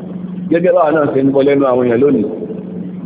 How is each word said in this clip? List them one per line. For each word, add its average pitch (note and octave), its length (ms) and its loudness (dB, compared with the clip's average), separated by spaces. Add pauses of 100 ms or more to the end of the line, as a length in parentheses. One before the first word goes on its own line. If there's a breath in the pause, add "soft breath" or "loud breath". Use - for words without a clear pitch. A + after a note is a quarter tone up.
(460)
Gẹ́gẹ́ F3 280 2
báwa D#3+ 180 4
náà D3+ 140 2
ṣe C#3 140 0
ń C3+ 100 2
bọ́ C3+ 140 2
lẹ́nu C#3 220 2
àwọn B2+ 200 2
èèyàn A#2 140 2
lónìí. C3 240 2 (800)